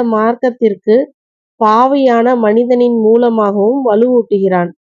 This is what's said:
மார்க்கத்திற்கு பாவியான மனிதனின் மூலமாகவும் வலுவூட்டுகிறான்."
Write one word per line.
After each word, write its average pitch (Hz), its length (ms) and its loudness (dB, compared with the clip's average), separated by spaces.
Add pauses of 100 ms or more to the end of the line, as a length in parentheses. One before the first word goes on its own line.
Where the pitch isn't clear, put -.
மார்க்கத்திற்கு 226 920 -2 (640)
பாவியான 240 680 2 (120)
மனிதனின் 240 600 0
மூலமாகவும் 220 840 0
வலுவூட்டுகிறான்." 208 880 0 (200)